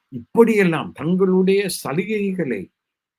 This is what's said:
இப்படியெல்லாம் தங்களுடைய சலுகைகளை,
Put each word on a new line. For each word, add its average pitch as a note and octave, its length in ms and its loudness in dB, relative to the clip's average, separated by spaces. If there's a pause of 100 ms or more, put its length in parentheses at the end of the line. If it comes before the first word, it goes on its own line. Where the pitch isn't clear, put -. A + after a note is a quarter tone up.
இப்படியெல்லாம் E3+ 840 2
தங்களுடைய F#3 760 0
சலுகைகளை, F3+ 1000 -6 (480)